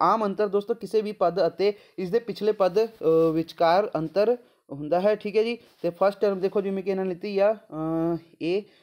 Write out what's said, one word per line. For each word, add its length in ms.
ਆਮ 240
ਅੰਤਰ 220
ਦੋਸਤੋ 260
ਕਿਸੇ 280
ਵੀ 100
ਪਦ 360
ਅਤੇ 260
ਇਸ 120
ਦੇ 80
ਪਿਛਲੇ 320
ਪਦ, 340
ਅ, 480
ਵਿਚਕਾਰ 640
ਅੰਤਰ 420
ਹੁੰਦਾ 280
ਹੈ। 160
ਠੀਕ 220
ਹੈ 60
ਜੀ, 140
ਤੇ 80
ਫਸਟ 320
ਟਰਮ 180
ਦੇਖੋ 220
ਜਿਵੇਂ 220
ਕਿ 80
ਇਹਨਾਂ 140
ਨੇ 40
ਲਿੱਤੀ 300
ਆ, 120
ਅ, 640
A, 460